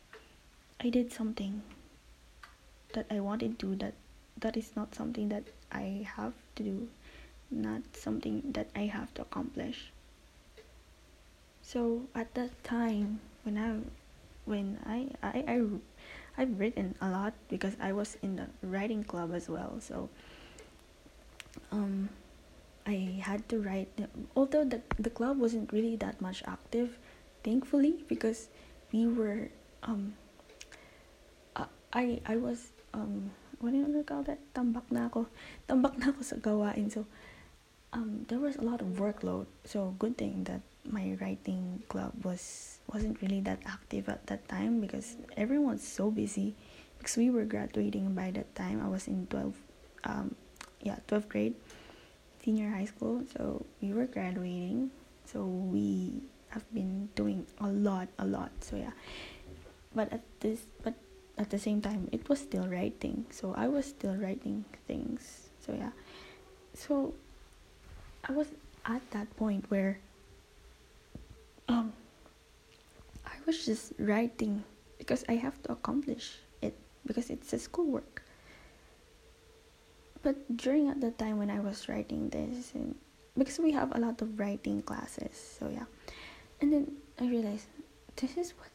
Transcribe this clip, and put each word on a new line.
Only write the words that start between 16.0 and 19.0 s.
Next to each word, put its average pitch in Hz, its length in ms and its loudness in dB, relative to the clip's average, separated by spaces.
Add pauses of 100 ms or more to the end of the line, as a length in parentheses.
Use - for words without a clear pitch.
I've 240 180 2
written 202 400 2
a 190 100 2
lot 196 240 2 (140)
because 196 320 0
I 190 120 0
was 208 320 -2
in 196 140 0
the - 100 -6 (160)
writing 202 400 0